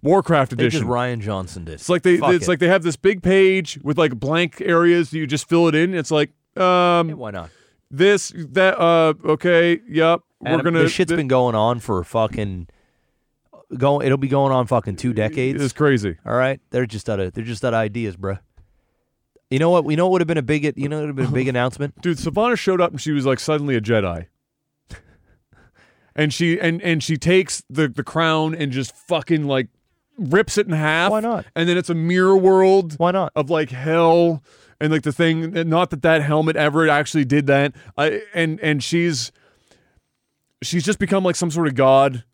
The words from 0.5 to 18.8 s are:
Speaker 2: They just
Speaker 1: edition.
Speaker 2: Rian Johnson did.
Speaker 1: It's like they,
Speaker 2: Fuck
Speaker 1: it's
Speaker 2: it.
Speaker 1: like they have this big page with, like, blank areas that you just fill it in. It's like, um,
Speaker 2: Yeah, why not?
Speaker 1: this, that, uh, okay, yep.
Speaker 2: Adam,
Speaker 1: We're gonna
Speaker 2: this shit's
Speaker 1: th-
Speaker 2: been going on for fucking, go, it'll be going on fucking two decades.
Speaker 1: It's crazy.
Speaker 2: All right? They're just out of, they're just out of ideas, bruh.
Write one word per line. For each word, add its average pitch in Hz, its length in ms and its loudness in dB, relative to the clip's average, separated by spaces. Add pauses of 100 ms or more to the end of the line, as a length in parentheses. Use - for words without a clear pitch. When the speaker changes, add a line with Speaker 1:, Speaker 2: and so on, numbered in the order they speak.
Speaker 2:
They 123 80 0
just 123 140 0
Speaker 1:
edition. 113 120 -2
Speaker 2:
Rian 120 300 -2
Johnson 95 440 -8
did. 82 100 -12
Speaker 1:
It's - 140 -14
like 180 140 0
they, 180 160 4
Speaker 2:
Fuck 165 160 2
Speaker 1:
it's 165 120 -2
Speaker 2:
it. - 20 -2
Speaker 1:
like 175 100 0
they 170 80 0
have 180 160 2
this 165 140 -4
big 196 260 0
page 190 640 2
with, 143 120 -2
like, 147 220 0
blank 160 420 -2
areas 175 500 2
that 156 80 -6
you 156 100 -4
just 143 200 -6
fill 170 200 4
it 151 80 0
in. 180 180 0
It's 160 160 -6
like, 151 200 0 (260)
um, 175 540 2
Speaker 2:
Yeah, 156 40 -10
why 120 160 -12
not? 87 200 -12 (400)
Speaker 1:
this, 190 460 2
that, 175 440 0
uh, 165 340 4 (100)
okay, 170 640 2
yep. 160 340 0 (220)
Speaker 2:
Adam, 127 140 0
Speaker 1:
We're 156 60 -4
gonna 165 180 2
Speaker 2:
this 160 100 2
shit's 170 180 -2
Speaker 1:
th- 170 60 0
Speaker 2:
been 147 120 -2
going 123 260 2
on 113 240 0
for 98 240 -4
fucking, 104 640 -4 (1120)
go, 139 240 0
it'll 135 160 0
be 135 100 -4
going 139 240 2
on 127 140 0
fucking 107 300 -2
two 123 160 -4
decades. 113 500 -2
Speaker 1:
It's 131 100 -2
crazy. 117 440 0 (100)
Speaker 2:
All 110 80 -4
right? 127 260 -2 (100)
They're 127 160 -2
just 107 220 -10
out 101 120 -2
of, 90 120 -4
they're 113 120 -10
just 117 200 -8
out 120 100 0
of 113 40 0
ideas, 107 380 -4
bruh. 95 240 -8 (1120)